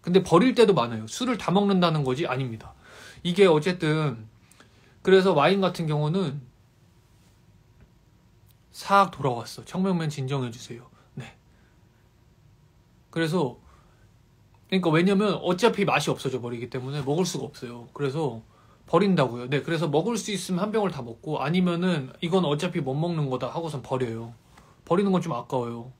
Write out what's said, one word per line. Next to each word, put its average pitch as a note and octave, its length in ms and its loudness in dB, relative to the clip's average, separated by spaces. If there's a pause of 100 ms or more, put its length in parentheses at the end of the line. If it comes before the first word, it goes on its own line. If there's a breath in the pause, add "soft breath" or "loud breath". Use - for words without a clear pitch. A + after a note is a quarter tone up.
근데 F3+ 160 6
버릴 G#3+ 320 4
때도 G#3+ 180 6
많아요. A#2 320 -2
술을 G3+ 320 -4
다 - 140 -4
먹는다는 F3+ 540 2
거지? B2+ 220 -2
아닙니다. B2+ 460 -8 (500 loud breath)
이게 F3+ 220 4
어쨌든, D#3 800 2 (760 soft breath)
그래서 F#3+ 320 6
와인 D#3+ 260 4
같은 F3 260 0
경우는 D3+ 540 -2 (2250)
싹 G3 400 2
돌아왔어. A#2+ 540 -6
청명면 F3 440 -2
진정해주세요. B2+ 800 -8 (260 soft breath)
네. - 200 -14 (1700 soft breath)
그래서, D#3+ 480 -2 (1120 soft breath)
그러니까 F3+ 220 2
왜냐면 F#3+ 420 4
어차피 F#3+ 500 0
맛이 D3 260 0
없어져 B2+ 300 -4
버리기 A#2+ 300 -8
때문에 C3+ 320 -8
먹을 D3 240 0
수가 C#3+ 180 -6
없어요. A#2+ 480 -14
그래서 C3+ 500 -4 (440 soft breath)
버린다고요. C#3 640 2
네, C#3 120 0
그래서 E3 280 -2
먹을 F3 260 0
수 G#3+ 160 -6
있으면 F#3 300 -4
한 G#3+ 100 -2
병을 G#3 200 0
다 C3+ 100 -10
먹고, C3 400 -8
아니면은 E3+ 800 0
"이건 F3 240 2
어차피 E3 340 -2
못 C3 140 -4
먹는 D#3 360 -2
거다." B2+ 200 -4
하고선 D3+ 320 -8
버려요. A#2 520 -6 (520 soft breath)
버리는 G3 260 2
건 F3+ 80 2
좀 E3+ 140 -4
아까워요. A#2+ 680 -6